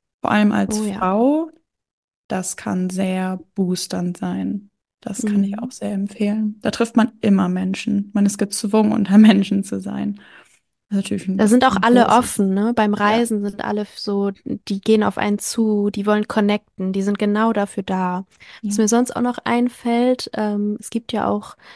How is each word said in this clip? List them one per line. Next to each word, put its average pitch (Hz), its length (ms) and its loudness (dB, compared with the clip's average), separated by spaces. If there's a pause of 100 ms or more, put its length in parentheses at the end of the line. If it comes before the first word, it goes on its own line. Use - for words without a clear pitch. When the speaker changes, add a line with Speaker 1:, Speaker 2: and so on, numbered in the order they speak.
(220)
Speaker 1:
vor - 100 0
allem 208 200 4
als 208 280 0
Speaker 2:
Oh 214 60 -2
ja. 196 220 -4
Speaker 1:
Frau, 285 440 2 (760)
das 185 300 -6
kann 185 320 -4
sehr 185 500 -4 (160)
boosternd 180 640 -4
sein. 190 540 -6 (300)
Das - 240 -8
kann 208 180 2
ich 196 80 -2
Speaker 2:
Mhm. 208 80 -8
Speaker 1:
auch 254 120 -8
sehr 208 220 -8
empfehlen. 208 680 -4
Da 214 100 -4
trifft - 260 -2
man 220 240 2
immer 196 280 2
Menschen. 196 640 -4
Man 202 120 2
ist 202 120 0
gezwungen, 208 560 0
unter 202 240 4
<laughs> - 20 10
Menschen 202 440 6
zu 196 180 -6
sein. 202 380 -6 (680)
Das 202 100 0
ist 196 40 -2
natürlich 185 260 -6
ein 190 100 0
Speaker 2:
Da 214 80 4
sind 247 180 6
auch 254 160 2
alle 233 260 6
Speaker 1:
großes - 20 2
Speaker 2:
offen, 208 460 2
ne? 214 200 0
Beim 214 180 2
Speaker 1:
Ja. 202 60 -2
Speaker 2:
Reisen 214 440 0
sind 202 200 -6
alle 208 180 -4
f-, - 180 -12
so, 202 320 -2 (140)
die 196 360 -6
gehen 214 220 4
auf 202 160 -2
einen 208 180 -2
zu, 208 540 -2
die 202 160 -6
wollen 208 200 2
connecten, 208 680 -2
die 196 100 -2
sind 202 160 -2
genau 214 340 0
dafür 202 300 -4
da. 185 420 -4 (420)
Was 202 100 -4
Speaker 1:
Ja. - 20 2
Speaker 2:
mir 220 80 4
sonst 233 280 2
auch - 60 -2
noch 240 180 -2
einfällt, 240 920 -2
ähm, 208 460 -2
es - 100 -14
gibt - 240 -8
ja 202 140 -2
auch, 202 280 -4 (200)